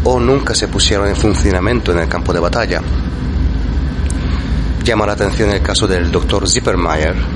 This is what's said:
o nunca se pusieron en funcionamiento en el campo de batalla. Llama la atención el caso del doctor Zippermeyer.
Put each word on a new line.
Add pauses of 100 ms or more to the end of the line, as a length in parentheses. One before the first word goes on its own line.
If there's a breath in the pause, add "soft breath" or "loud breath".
o
nunca
se
pusieron
en
funcionamiento
en
el
campo
de
batalla. (2000 loud breath)
Llama
la
atención
el
caso
del
doctor
Zippermeyer. (200)